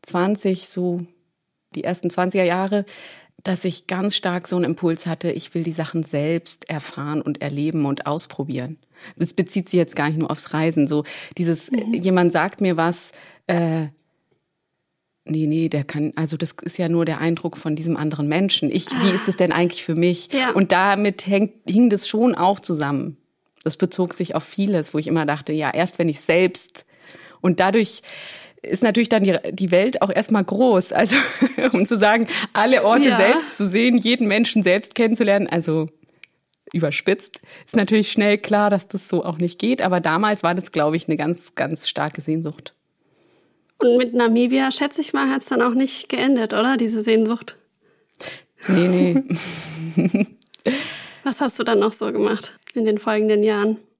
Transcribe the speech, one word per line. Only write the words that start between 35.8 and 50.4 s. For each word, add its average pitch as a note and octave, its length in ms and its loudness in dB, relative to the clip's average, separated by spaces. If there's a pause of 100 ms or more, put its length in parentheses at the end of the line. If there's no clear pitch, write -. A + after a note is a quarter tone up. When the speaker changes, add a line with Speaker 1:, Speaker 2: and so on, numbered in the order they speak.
Speaker 1:
überspitzt, E3 680 -2 (260)
ist - 120 -2
natürlich G#3 340 2
schnell G#3 260 4
klar, G#3 320 2
dass G3 180 0
das - 200 -8
so F3 160 0
auch E3+ 140 -6
nicht F3 220 -2
geht. B3 220 0
Aber F3+ 200 2
damals G3 420 0
war F3 120 2
das, F3+ 180 -6
glaub D3+ 200 2
ich, D#3+ 140 -4
eine D#3 80 0
ganz, D3+ 400 -4
ganz - 320 -4
starke D3+ 320 -4
Sehnsucht. D#3 540 -8 (1040)
Speaker 2:
Und A#3+ 180 4
mit B3 180 2
Namibia, B3 600 2
schätze D4 260 -2
ich - 140 -4
mal, C4+ 160 0
hat's C4+ 160 -2
dann A#3+ 160 0
auch A#3+ 120 2
nicht C4 360 -2
geendet, B3 440 0
oder? A#3+ 220 2
Diese A3 260 0
Sehnsucht? A3 540 0 (1120)
Speaker 1:
Nee, F3+ 560 4 (720)
nee. F#3 320 2 (380)